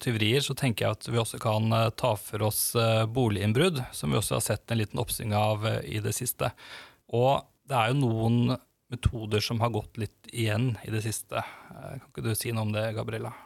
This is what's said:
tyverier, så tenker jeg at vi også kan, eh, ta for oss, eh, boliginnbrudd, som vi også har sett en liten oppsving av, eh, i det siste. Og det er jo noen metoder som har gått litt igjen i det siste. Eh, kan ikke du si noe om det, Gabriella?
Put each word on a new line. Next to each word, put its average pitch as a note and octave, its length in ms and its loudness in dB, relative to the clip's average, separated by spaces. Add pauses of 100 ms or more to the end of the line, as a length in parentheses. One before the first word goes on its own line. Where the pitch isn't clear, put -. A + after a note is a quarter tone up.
tyverier, A2 400 2
så C#3 160 -2
tenker A#2+ 300 0
jeg G#2+ 100 0
at - 160 -12
vi A#2+ 80 2
også A2+ 220 -2
kan, A2 240 2 (100)
eh, A2+ 140 4 (100)
ta A#2+ 160 2
for G#2+ 300 -2
oss, - 340 0
eh, A2+ 240 4
boliginnbrudd, A2+ 800 2 (100)
som - 180 -4
vi C3+ 60 2
også B2 220 0
har - 20 -2
sett - 320 -2
en A2+ 80 2
liten G#2+ 180 -4
oppsving A2 380 -2
av, G#2+ 320 2
eh, A2+ 160 -2
i - 160 -6
det A2 160 -2
siste. - 320 -2 (640)
Og B2+ 320 4 (240)
det C3+ 80 -2
er A2+ 160 4
jo C#3+ 80 2
noen A#2+ 560 4 (320)
metoder A2 560 0
som A#2 160 -2
har A#2 80 2
gått G#2+ 300 -6
litt - 340 -8
igjen A2 500 0
i - 80 -10
det A2 140 -2
siste. - 320 -6
Eh, - 640 -10
kan - 100 -20
ikke - 160 -8
du A2+ 100 0
si A2+ 160 -4
noe A2+ 120 -2
om G#2+ 100 -2
det, G#2+ 220 -2
Gabriella? A2+ 400 -6 (120)